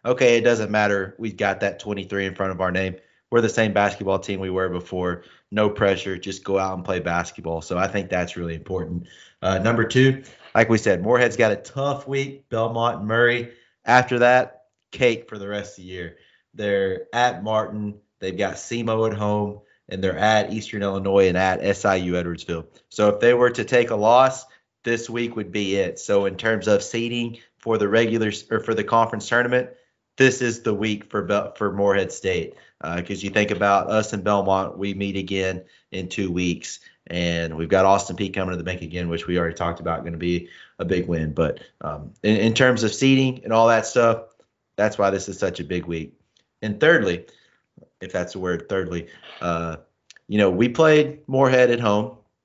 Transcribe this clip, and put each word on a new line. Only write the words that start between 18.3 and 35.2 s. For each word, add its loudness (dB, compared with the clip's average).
got -2
semo -2
at -6
home, -2
and -8
they're 0
at 2
Eastern -8
Illinois 2
and 0
at 0
S -2
I 4
U -2
Edwardsville. -6
So 2
if 2
they 6
were 4
to -4
take 2
a -2
loss, 4
this -2
week -4
would -8
be -2
it. -2
So 2
in -2
terms 0
of 4
seeding -4
for -2
the 0
regular 2
s-, -8
or 0
for -4
the -2
conference 0
tournament, 0
this 4
is -2
the 0
week -4
for -4
Bel-, -2
for -2
Moorhead 2
State. -4
Uh, -6
'cause -8
you -4
think 0
about 2
us 0
and -6
Belmont, 0
we -4
meet -6
again -4